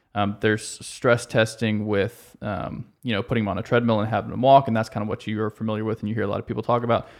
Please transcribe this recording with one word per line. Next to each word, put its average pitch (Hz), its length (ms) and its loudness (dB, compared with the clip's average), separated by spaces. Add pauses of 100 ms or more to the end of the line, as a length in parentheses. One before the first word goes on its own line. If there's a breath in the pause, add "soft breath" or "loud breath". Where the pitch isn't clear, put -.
(160 soft breath)
Um, 101 240 -2
there's 107 240 2
stress - 640 -2
testing 110 600 0
with, 104 560 -2
um, - 440 -6 (180)
you 120 100 -4
know, 101 80 0
putting 117 220 -2
'em 101 60 0
on 92 80 -2
a 98 40 -2
treadmill 117 380 2
and 110 100 0
having 110 220 -2
'em 110 100 -4
walk, 135 280 8
and 113 60 0
that's 110 120 0
kinda 107 180 -6
what 104 220 -8
you 107 140 -2
are 107 80 -2
familiar 107 340 -4
with 110 160 -4
and 107 80 -6
you 107 80 -4
hear 110 80 -2
a 98 40 0
lot 104 120 -2
of - 80 -10
people 110 160 -4
talk 120 180 0
about. 117 280 0 (100)